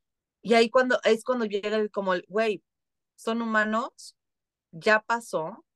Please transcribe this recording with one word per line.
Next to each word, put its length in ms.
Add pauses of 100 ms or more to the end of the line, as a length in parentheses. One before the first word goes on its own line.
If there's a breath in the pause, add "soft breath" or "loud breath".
(420)
y 120
ahí 160
cuando, 340
es 200
cuando 220
llega 300
el, 140
como 240
el, 140
"Güey, 340 (540)
son 260
humanos, 720 (560)
ya 300
pasó, 640 (120)